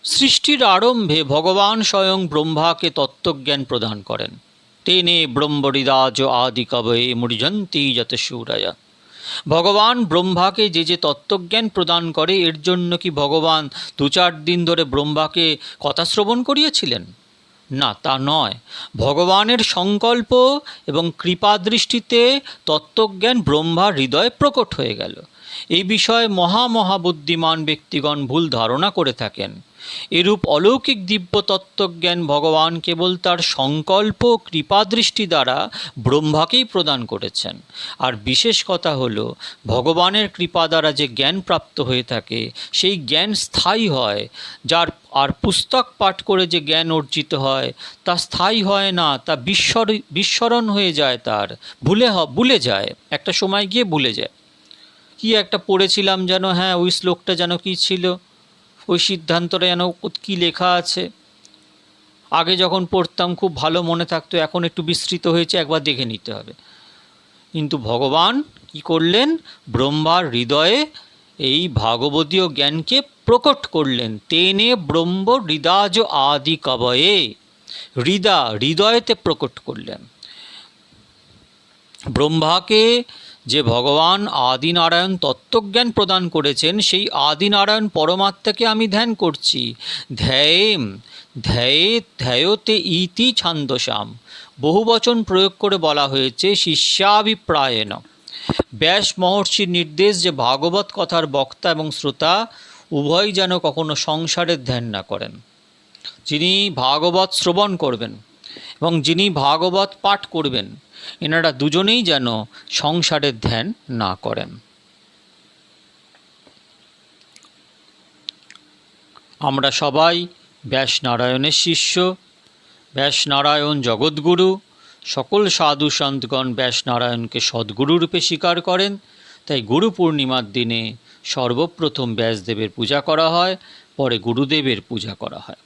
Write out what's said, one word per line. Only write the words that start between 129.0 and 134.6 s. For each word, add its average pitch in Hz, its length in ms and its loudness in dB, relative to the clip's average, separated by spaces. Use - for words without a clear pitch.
তাই 139 160 -2
গুরু 151 300 2
পূর্ণিমার 131 600 -2
দিনে 113 440 -4
সর্বপ্রথম 131 920 -2
ব্যাসদেবের 110 540 -4
পূজা 131 320 -2
করা 160 280 2
হয়, 180 280 0
পরে 123 200 0
গুরুদেবের 127 640 -2